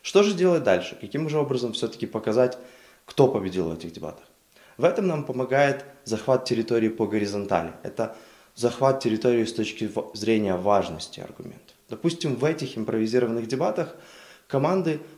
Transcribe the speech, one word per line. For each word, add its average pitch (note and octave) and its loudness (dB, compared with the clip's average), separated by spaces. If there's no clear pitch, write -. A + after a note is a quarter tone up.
Что - 4
же G#3 4
делать F3 4
дальше? F#2 2
Каким C#3+ -4
же D3 0
образом B2+ 0
все-таки A2+ -6
показать, A2+ 0
кто C#3 6
победил F#2 0
в E2 -4
этих E2 -12
дебатах? D#2+ -12
В A#2+ -6
этом F#3+ 2
нам D#3 -2
помогает C3+ 0
захват B2 0
территории A2+ 2
по A2 -2
горизонтали. G2 -2
Это - -6
захват C3+ 0
территории B2 2
с G#2+ -6
точки A2 -4
в-, G#2 -6
зрения G#2 2
важности F#2 0
аргумента. - -16
Допустим, D3+ -2
в A2+ -2
этих D3+ -2
импровизированных A2+ 0
дебатах D#3 -2
команды D#3 0